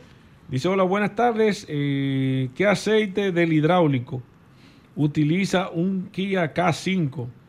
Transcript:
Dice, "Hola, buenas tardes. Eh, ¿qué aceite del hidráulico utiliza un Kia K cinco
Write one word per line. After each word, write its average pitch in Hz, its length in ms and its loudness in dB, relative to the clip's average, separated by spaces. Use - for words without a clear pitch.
Dice, 131 200 -2
"Hola, 190 160 2
buenas 196 320 0
tardes. 220 540 2
Eh, 135 840 -2
¿qué 190 140 0
aceite 202 640 0
del 170 200 2
hidráulico 151 680 2
utiliza 160 760 0
un 185 420 -2
Kia 185 420 -2
K 170 200 2
cinco 151 560 -4